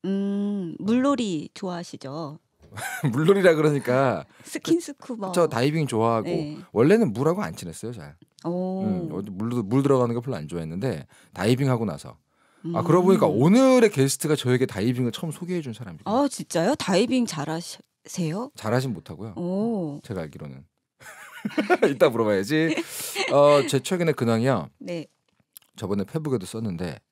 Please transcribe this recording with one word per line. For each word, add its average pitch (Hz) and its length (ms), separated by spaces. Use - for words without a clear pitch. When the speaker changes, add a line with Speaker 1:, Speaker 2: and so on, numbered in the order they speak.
Speaker 1:
음, 196 760
물놀이 233 720
좋아하시죠? 160 840
Speaker 2:
<laughs> - 400
물놀이라 175 420
그러니까 135 720
Speaker 1:
스킨스쿠버. 277 880
Speaker 2:
저 175 140
다이빙 143 400
좋아하고 113 420
Speaker 1:
네. 151 300
Speaker 2:
원래는 165 400
물하고 156 300
안 82 120
친했어요, 92 380
잘. 76 240
Speaker 1:
오. 185 400
Speaker 2:
음, 180 280
어디 104 180
물, 101 180
물 120 200
들어가는 123 320
거 120 60
별로 123 160
안 76 120
좋아했는데 85 580
다이빙 123 360
하고 117 140
나서. 73 320
아, - 60
Speaker 1:
음. 175 40
Speaker 2:
그러고 180 240
보니까 185 180
오늘의 214 640
게스트가 139 460
저에게 127 300
다이빙을 120 460
처음 165 200
소개해 175 280
준 131 120
사람이에요. 143 320
Speaker 1:
아, 254 260
진짜요? 190 460
다이빙 226 500
잘하세요? 165 1300
Speaker 2:
잘하진 127 400
못하고요. 87 420
Speaker 1:
오. 185 680
Speaker 2:
제가 92 180
알기로는. 71 420
<laughs> 208 480
이따 143 180
물어봐야지. 117 680
어, 143 360
제 131 120
최근의 170 340
근황이요. 113 540
Speaker 1:
네. 175 280
Speaker 2:
저번에 101 280
페북에도 131 420
썼는데 92 540